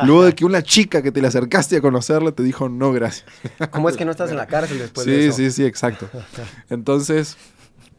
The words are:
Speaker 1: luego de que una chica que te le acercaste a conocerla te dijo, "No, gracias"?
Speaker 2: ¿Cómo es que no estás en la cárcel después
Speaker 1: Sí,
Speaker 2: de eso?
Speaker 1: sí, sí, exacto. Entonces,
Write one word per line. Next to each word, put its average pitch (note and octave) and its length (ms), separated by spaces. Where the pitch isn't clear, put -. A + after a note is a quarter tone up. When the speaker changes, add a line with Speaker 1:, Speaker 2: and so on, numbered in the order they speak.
Speaker 1:
luego E3 180
de F3 100
que E3 120
una F3+ 160
chica G3 400
que C3+ 100
te C#3 80
le C3 80
acercaste B2+ 480
a D3 60
conocerla D3 500
te D3+ 100
dijo, B2+ 280
"No, C3 220
gracias"? A2+ 340
Speaker 2:
¿Cómo D#3 180
es F3 80
que F3 80
no D#3+ 80
estás E3+ 180
en D#3 60
la A2+ 100
cárcel D3 320
después B2 260
Speaker 1:
Sí, C3 60
Speaker 2:
de C#3+ 180
eso? B2+ 80
Speaker 1:
sí, C3 140
sí, C3 140
exacto. A2+ 440
Entonces, C#3+ 640